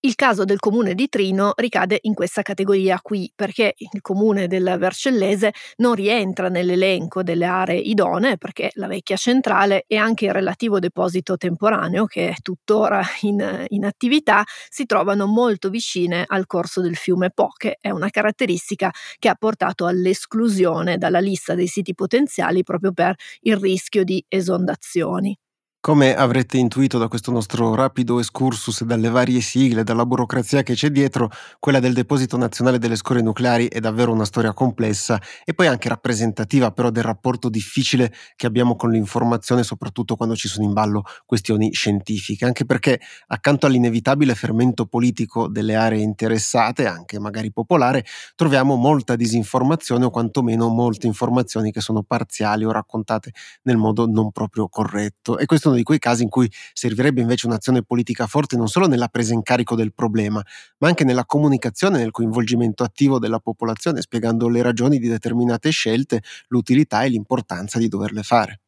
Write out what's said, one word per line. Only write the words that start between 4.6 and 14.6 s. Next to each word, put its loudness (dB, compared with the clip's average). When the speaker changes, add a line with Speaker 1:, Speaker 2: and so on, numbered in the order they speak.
Speaker 1:
Vercellese 0
non 2
rientra -2
nell'elenco 0
delle 0
aree 0
idonee, 0
perché -8
la -8
vecchia -6
centrale 2
e 0
anche 0
il 0
relativo 0
deposito -2
temporaneo, 0
che -2
è -4
tuttora 0
in, -2
in -4
attività, 2